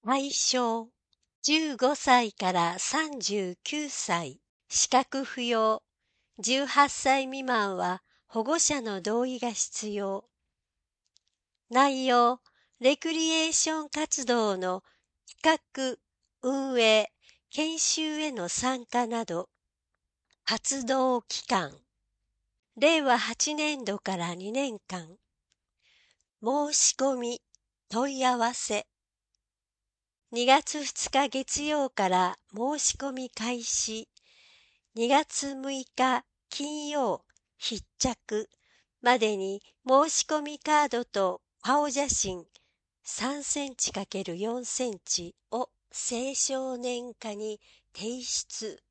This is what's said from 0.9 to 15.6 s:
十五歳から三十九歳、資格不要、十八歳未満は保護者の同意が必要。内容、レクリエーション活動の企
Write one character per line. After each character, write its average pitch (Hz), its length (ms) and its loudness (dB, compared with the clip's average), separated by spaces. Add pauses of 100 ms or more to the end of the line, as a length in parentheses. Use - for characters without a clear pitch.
十 302 360 2
五 269 180 4
歳 247 360 4
か 185 200 0
ら 170 260 2
三 294 420 -2
十 196 440 -2
九 294 260 -6
歳、 170 500 -4 (300)
資 - 180 2
格 269 360 2
不 - 180 -8
要、 220 400 2 (560)
十 254 300 0
八 277 200 6
歳 269 360 2
未 269 180 -6
満 214 360 0
は 180 260 -2 (240)
保 226 160 -4
護 311 160 0
者 294 220 2
の 202 200 -6
同 226 240 0
意 254 140 -6
が 240 100 -4
必 - 400 -6
要。 202 400 -4 (1400)
内 262 340 4
容、 240 340 4 (400)
レ 269 180 6
ク 320 140 -4
リ 320 200 0
エ 320 180 2
ー - 20 -4
シ 311 200 0
ョ 311 140 -4
ン 285 40 -18
活 294 360 -4
動 220 320 2
の 185 260 -2 (580)
企 320 180 4 (140)